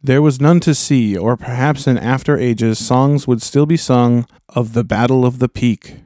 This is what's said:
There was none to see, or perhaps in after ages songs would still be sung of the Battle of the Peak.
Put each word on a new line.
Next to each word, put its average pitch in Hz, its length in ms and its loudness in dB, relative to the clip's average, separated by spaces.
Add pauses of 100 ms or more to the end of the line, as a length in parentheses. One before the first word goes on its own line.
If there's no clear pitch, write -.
There 135 200 2
was 139 180 2
none 165 200 4
to 165 140 2
see, 117 420 0
or 110 200 -2
perhaps 135 500 -4
in 131 120 2
after 131 380 -2
ages 113 420 -2
songs 135 480 0
would 123 160 -2
still 143 240 0
be 165 100 0
sung 120 500 0 (240)
of 113 240 -4
the 117 100 0
Battle 120 400 0
of 123 140 -2
the 123 100 0
Peak. - 580 -6